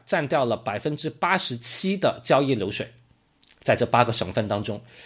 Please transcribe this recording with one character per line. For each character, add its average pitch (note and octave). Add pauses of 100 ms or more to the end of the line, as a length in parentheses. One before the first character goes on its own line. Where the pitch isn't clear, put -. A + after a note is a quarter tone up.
占 D#3
掉 C#3+
了 A2+
百 G#2
分 D3+
之 D3+
八 F#3
十 B2+
七 F#3+
的 D#3
交 C#3+
易 C3+
流 G2+
水， - (760)
在 A#2
这 A#2+
八 A#2
个 A#2
省 F#2+
份 G#2+
当 G#2
中。 G#2 (240)